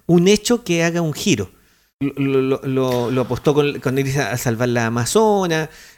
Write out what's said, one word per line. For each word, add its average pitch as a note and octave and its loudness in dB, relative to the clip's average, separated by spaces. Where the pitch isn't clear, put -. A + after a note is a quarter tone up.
un F3 4
hecho G#3+ 2
que E3+ 0
haga E3+ 0
un D#3+ -2
giro. A2+ -2
Lo, C3+ -4
lo, C3+ 0
lo, C3 0
lo, B2+ 0
lo C3 0
apostó B2+ 0
con, C#3+ 0
con C3 -2
irse C#3 -2
a A#2 -2
salvar B2 -2
la A#2+ 0
Amazona. D#3+ 0